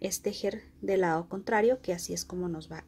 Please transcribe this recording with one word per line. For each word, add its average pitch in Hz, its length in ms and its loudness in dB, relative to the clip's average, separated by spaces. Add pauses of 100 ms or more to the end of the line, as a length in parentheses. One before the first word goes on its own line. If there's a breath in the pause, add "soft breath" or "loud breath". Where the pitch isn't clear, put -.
es - 220 -2
tejer 208 400 -4 (180)
del 190 200 4
lado 170 280 2
contrario, 226 540 2
que 185 100 -2
así - 180 -6
es 170 140 -4
como 180 240 -4
nos 160 220 -8
va 160 160 -12